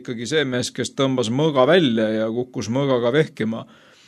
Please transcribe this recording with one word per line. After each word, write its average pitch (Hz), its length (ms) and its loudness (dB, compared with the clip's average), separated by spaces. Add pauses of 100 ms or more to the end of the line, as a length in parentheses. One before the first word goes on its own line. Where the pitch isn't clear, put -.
ikkagi 117 280 -10
see 151 140 0
mees, 123 260 -4
kes 120 240 -6
tõmbas 131 380 0
mõõga 139 340 2
välja 123 460 4
ja 110 180 -2
kukkus 120 400 -6
mõõgaga 127 420 0
vehkima. 117 520 -2 (440)